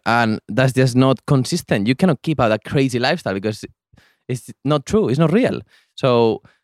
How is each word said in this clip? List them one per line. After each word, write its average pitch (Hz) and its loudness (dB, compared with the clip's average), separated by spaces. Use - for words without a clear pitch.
and 113 0
that's 127 0
just 131 2
not 131 2
consistent. 131 -2
You 131 2
cannot 175 0
keep 147 -4
up 113 2
that 107 -2
crazy 131 -2
lifestyle 127 -2
because 104 -6
it's 127 -10
not 143 0
true. 208 0
It's 131 0
not 156 2
real. 104 0
So 117 2